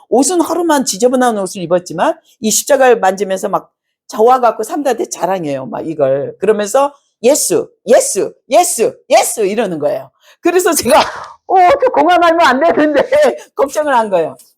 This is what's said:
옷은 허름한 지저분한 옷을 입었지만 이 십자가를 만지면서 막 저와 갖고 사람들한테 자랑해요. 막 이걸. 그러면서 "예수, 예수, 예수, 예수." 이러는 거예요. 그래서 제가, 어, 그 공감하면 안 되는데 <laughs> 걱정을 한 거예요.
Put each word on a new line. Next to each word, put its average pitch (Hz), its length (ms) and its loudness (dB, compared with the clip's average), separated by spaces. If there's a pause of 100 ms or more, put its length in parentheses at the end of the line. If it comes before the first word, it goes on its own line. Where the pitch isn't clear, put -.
옷은 330 320 2
허름한 320 440 0
지저분한 240 540 0
옷을 190 240 -8
입었지만 180 560 -2 (220)
이 214 100 -4
십자가를 254 500 2
만지면서 190 480 -2
막 160 240 -6 (360)
저와 247 320 2
갖고 226 220 0
사람들한테 285 480 -4
자랑해요. 165 560 -4
막 - 220 -10
이걸. 139 500 -2
그러면서 214 560 0 (280)
"예수, 226 480 0 (160)
예수, - 480 0 (160)
예수, 247 460 0 (140)
예수." 254 360 2
이러는 196 340 -4
거예요. 139 300 -4 (300)
그래서 359 320 0
제가, 240 280 2 (460)
어, - 80 0 (260)
그 508 120 0
공감하면 339 480 2
안 269 200 2
되는데 302 420 0
<laughs> - 540 -2
걱정을 285 380 -2
한 226 140 0
거예요. 165 280 -2 (220)